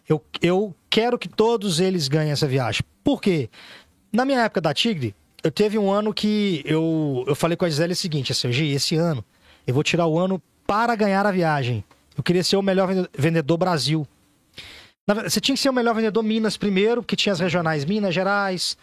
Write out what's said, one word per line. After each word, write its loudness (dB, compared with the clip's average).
Eu, 0
eu 0
quero 2
que -10
todos 0
eles 0
ganhem 0
essa -2
viagem. 0
Por 0
quê? 0
Na 2
minha 0
época 0
da 0
Tigre, -2
eu 0
teve 0
um 2
ano 0
que 0
eu, 0
eu 2
falei 0
com 0
a 2
Gisele 0
o -6
seguinte, -4
assim, -2
"Gi, 0
esse -2
ano 0
eu 0
vou 2
tirar 0
o 2
ano 0
para 2
ganhar 2
a 2
viagem. 0
Eu -4
queria 2
ser 0
o 2
melhor 2
vende-, -2
vendedor 0
Brasil." 0
Na 2
ve-, -4
você -2
tinha 0
que -2
ser 2
o 2
melhor 2
vendedor 0
Minas 0
primeiro, 0
porque -8
tinha 0
as -2
regionais 0
Minas -2
Gerais, -2